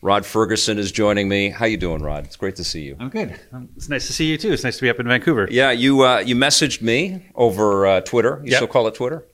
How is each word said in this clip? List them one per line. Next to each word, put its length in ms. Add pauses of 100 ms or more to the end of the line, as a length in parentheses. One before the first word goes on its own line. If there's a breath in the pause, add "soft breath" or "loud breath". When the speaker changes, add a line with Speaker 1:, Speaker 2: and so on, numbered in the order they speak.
Speaker 1:
Rod 240
Ferguson 520
is 140
joining 380
me. 220
How 140
you 120
doing, 260
Rod? 220
It's 100
great 220
to 80
see 160
you. 180
Speaker 2:
I'm 100
good. 300 (140)
Um, 240
it's 100
nice 200
to 60
see 120
you, 120
too. 140
It's 140
nice 100
to 60
be 80
up 100
in 80
Vancouver. 420
Speaker 1:
Yeah, 220
you, 320
uh, 160
you 160
messaged 460
me 540
over, 520
uh, 140
Twitter. 420
You 80
Speaker 2:
Yep. 60
Speaker 1:
still 100
call 200
it 80
Twitter? 380